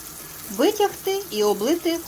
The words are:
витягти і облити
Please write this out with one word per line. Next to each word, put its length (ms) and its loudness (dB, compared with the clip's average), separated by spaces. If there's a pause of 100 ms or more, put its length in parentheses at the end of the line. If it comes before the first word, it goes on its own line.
(560)
витягти 760 2
і 120 0
облити 640 2